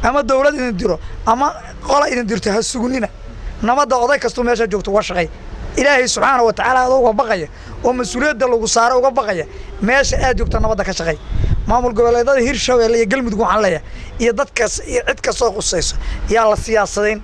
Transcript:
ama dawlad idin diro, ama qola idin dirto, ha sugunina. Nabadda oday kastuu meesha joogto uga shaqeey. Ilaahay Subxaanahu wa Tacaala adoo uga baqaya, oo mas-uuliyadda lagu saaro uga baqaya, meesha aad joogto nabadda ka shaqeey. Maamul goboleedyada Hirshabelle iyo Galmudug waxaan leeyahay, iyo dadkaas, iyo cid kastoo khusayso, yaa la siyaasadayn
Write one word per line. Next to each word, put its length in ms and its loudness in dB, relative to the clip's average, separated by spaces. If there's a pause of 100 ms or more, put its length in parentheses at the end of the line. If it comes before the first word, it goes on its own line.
ama 200 2
dawlad 320 2
idin 220 -4
diro, 220 -2 (260)
ama 220 2 (400)
qola 220 2
idin 180 -2
dirto, 240 -2
ha 100 2
sugunina. 460 -2 (540)
Nabadda 340 2
oday 240 2
kastuu 240 -2
meesha 240 2
joogto 240 -4
uga 100 2
shaqeey. 280 -2 (480)
Ilaahay 300 4
Subxaanahu 380 2
wa 80 2
Tacaala 320 2
adoo 160 4
uga 120 4
baqaya, 340 0 (360)
oo 100 2
mas-uuliyadda 560 0
lagu 180 0
saaro 320 4
uga 120 2
baqaya, 340 -2 (360)
meesha 360 2
aad 200 2
joogto 220 0
nabadda 240 0
ka 80 -4
shaqeey. 260 -2 (500)
Maamul 260 2
goboleedyada 480 4
Hirshabelle 560 2
iyo 100 4
Galmudug 320 -2
waxaan 240 2
leeyahay, 200 0 (360)
iyo 140 2
dadkaas, 400 -2 (120)
iyo 220 -2
cid 140 -4
kastoo 320 0
khusayso, 420 -2 (340)
yaa 200 4
la 80 4
siyaasadayn 680 0